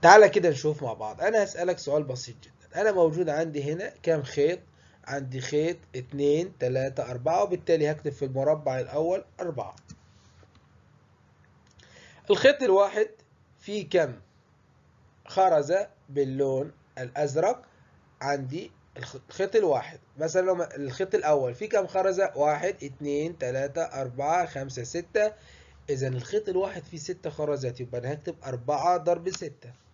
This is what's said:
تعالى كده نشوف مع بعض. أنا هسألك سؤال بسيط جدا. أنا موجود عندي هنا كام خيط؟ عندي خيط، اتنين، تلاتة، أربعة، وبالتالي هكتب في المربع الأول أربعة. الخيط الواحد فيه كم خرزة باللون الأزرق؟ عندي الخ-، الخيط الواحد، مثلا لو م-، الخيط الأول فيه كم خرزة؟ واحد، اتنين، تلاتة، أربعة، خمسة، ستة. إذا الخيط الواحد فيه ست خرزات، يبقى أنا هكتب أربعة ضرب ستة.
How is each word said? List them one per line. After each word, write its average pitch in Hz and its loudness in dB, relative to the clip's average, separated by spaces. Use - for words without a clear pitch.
تعالى 202 12
كده 175 2
نشوف 151 -2
مع 117 -6
بعض. 107 -8
أنا 214 2
هسألك 175 -4
سؤال 147 -2
بسيط 127 -10
جدا. - -10
أنا 214 2
موجود 170 2
عندي 147 -4
هنا 185 -8
كام 160 0
خيط؟ 147 0
عندي 131 -8
خيط، 156 -2
اتنين، 143 0
تلاتة، 127 -4
أربعة، 156 0
وبالتالي 165 0
هكتب 151 -6
في 135 -6
المربع 135 0
الأول 160 -2
أربعة. 123 -8
الخيط 269 6
الواحد 202 4
فيه 202 -8
كم 156 2
خرزة 180 2
باللون 135 -2
الأزرق؟ 151 -2
عندي 139 -6
الخ-، 131 -14
الخيط 190 -2
الواحد، 156 2
مثلا 160 0
لو 185 2
م-، 175 -4
الخيط 143 -6
الأول 139 2
فيه 214 -8
كم 196 0
خرزة؟ 190 0
واحد، 151 0
اتنين، 147 -4
تلاتة، 135 -4
أربعة، 139 -2
خمسة، 135 -10
ستة. 208 -2
إذا 135 -2
الخيط 131 -4
الواحد 190 -2
فيه - -16
ست 180 -10
خرزات، 147 -4
يبقى 120 -8
أنا 127 -6
هكتب - -10
أربعة 139 -2
ضرب 170 -2
ستة. 131 -12